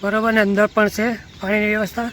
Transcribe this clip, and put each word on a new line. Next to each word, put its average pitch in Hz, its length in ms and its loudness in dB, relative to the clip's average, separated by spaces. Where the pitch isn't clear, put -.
બરોબર, 220 320 0
ને 220 80 4
અંદર 202 260 2
પણ 208 300 2
છે 214 100 0
પાણીની 208 320 0
વ્યવસ્થા. 220 400 -4